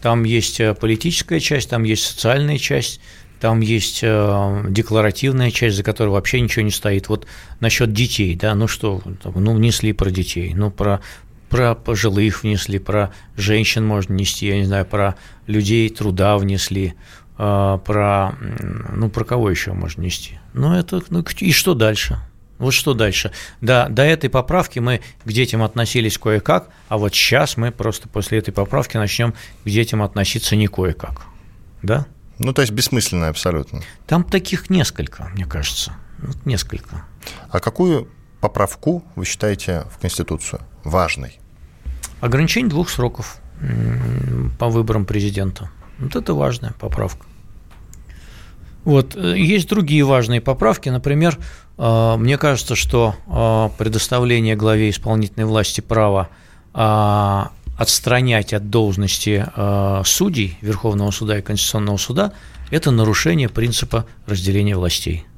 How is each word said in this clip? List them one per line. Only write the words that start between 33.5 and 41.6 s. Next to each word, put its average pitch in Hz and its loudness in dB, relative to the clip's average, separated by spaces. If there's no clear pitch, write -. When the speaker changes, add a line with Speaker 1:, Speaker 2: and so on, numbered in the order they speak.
Speaker 1:
Там 170 2
таких - -2
несколько, - -2
мне 95 -4
кажется. - -6
Вот - -8
несколько. - -6
Speaker 2:
А 95 0
какую 175 2
поправку 151 0
вы 92 -4
считаете 90 -2
в - -18
Конституцию - -4
важной? 76 -2